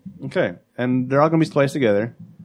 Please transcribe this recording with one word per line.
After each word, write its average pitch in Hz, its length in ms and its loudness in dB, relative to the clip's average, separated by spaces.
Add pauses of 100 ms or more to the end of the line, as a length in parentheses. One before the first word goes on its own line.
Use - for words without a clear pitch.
(260)
Okay. 131 280 -2 (240)
And 127 320 -2
they're 139 100 2
all 156 80 4
gonna 160 120 2
be 156 60 4
spliced 139 280 0
together. 113 400 0 (300)